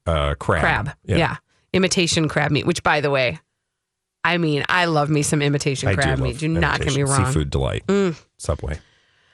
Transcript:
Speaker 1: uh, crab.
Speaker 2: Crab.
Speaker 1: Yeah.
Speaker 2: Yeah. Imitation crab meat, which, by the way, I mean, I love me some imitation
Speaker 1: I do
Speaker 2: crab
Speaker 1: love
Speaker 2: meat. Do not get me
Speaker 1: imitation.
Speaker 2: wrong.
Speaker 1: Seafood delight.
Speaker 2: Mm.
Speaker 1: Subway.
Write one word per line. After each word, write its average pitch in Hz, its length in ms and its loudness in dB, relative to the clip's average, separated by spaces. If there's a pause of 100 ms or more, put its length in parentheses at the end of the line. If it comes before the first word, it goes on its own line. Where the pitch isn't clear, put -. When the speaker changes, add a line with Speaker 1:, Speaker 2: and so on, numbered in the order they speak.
Speaker 1:
uh, 73 300 0
crab. 90 260 0
Speaker 2:
Crab. 139 300 -2 (140)
Speaker 1:
Yeah. - 120 0
Speaker 2:
Yeah. 160 180 0 (380)
Imitation 175 540 2
crab 147 240 0
meat, 143 140 0
which, 170 180 0
by 156 180 2
the 143 100 0
way, 135 280 0 (840)
I 170 140 0
mean, 151 300 0
I 180 180 2
love 151 240 2
me 147 120 2
some 147 200 0
imitation 143 480 0
Speaker 1:
I - 60 2
do 92 60 0
Speaker 2:
crab 135 180 0
Speaker 1:
love 131 100 0
Speaker 2:
meat. 120 100 -6
Do 156 80 -2
not 160 320 0
get - 80 -2
me 139 140 0
Speaker 1:
imitation. 139 40 0 (180)
Speaker 2:
wrong. - 80 2
Speaker 1:
Seafood 76 180 0
delight. 67 380 -2
Speaker 2:
Mm. 190 280 0 (220)
Speaker 1:
Subway. 76 420 -6 (540)